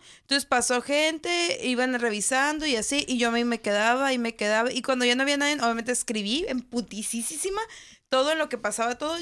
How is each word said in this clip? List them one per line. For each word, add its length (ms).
Entonces 240
pasó 360
gente, 800
iban 360
revisando 680
y 100
así, 320
y 120
yo 100
a 20
mí 140
me 160
quedaba 520
y 40
me 180
quedaba. 380
Y 80
cuando 240
ya 100
no 80
había 140
nadie, 240
obviamente 300
escribí 580
en 120
putisísima 1000
todo 260
lo 140
que 80
pasaba, 400
todo. 240